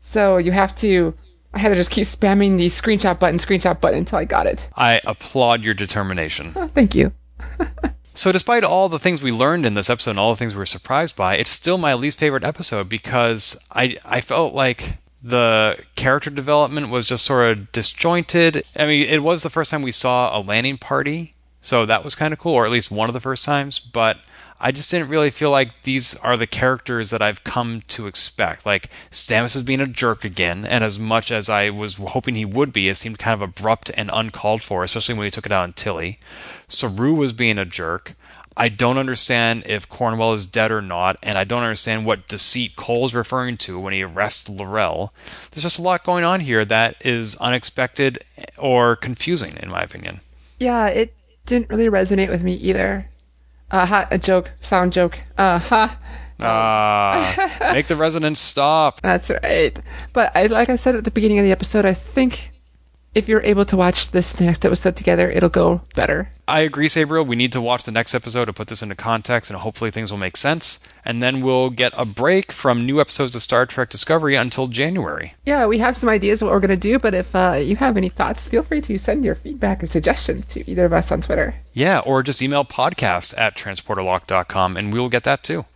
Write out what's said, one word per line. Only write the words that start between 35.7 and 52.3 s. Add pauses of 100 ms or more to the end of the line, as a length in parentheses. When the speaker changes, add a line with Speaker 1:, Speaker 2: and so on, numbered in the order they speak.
Speaker 2:
Tilly. (480)
Saru
was
being
a
jerk. (420)
I
don't
understand
if
Cornwell
is
dead
or
not,
and
I
don't
understand
what
deceit
Cole's
referring
to
when
he
arrests
L'Rell. (380)
There's
just
a
lot
going
on
here
that
is
unexpected (360)
or
confusing,
in
my
opinion. (400)
Speaker 1:
Yeah,
it (320)
didn't
really
resonate
with